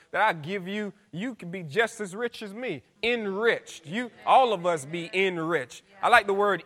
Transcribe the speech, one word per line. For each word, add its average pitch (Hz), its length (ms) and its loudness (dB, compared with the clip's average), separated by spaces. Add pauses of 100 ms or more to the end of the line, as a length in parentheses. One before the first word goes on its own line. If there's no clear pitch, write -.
that 180 180 0
I 196 60 4
give 175 340 -6
you, 202 240 -4 (200)
you 220 240 -6
can 175 160 -12
be 190 100 -8
just 202 400 0
as 185 140 -8
rich 233 260 -6
as 208 100 -10
me, 208 300 -8 (220)
enriched. 214 840 0
You, 220 240 -6 (160)
all 233 280 6
of 175 120 -2
us 165 180 0
be 165 300 -8
enriched. 170 720 0 (180)
I 190 80 2
like 226 160 6
the 202 80 0
word 196 320 2